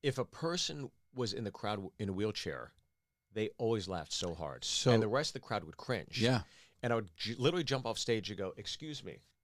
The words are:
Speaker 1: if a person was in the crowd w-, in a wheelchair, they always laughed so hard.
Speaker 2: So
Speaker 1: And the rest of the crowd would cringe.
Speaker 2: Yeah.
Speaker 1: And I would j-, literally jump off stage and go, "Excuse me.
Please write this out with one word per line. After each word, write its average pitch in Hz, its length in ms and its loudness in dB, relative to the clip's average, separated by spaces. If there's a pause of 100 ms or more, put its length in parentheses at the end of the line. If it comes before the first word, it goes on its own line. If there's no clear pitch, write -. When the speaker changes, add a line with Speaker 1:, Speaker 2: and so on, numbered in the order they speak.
Speaker 1:
if 139 140 2
a 127 80 0
person 160 640 -4 (260)
was 120 180 0
in 117 120 -4
the 98 60 -2
crowd 104 240 -2
w-, 98 240 -6
in 101 100 0
a 95 40 0
wheelchair, 92 580 -2 (600)
they 107 240 0
always 113 300 2
laughed 87 260 -4
so 87 200 -2
hard. 73 320 -6
Speaker 2:
So - 260 4
Speaker 1:
And 113 100 8
the 110 60 2
rest 135 280 2
of 131 60 -8
the - 60 -20
crowd 104 160 0
would 78 140 -12
cringe. 107 440 -2
Speaker 2:
Yeah. 120 200 6 (420)
Speaker 1:
And 120 100 2
I 113 40 4
would 107 200 -2
j-, 117 200 -4
literally 160 260 2
jump 131 220 0
off 113 120 0
stage 110 320 0
and 101 80 -6
go, 92 200 -4
"Excuse - 460 -8
me. 76 140 -10 (260)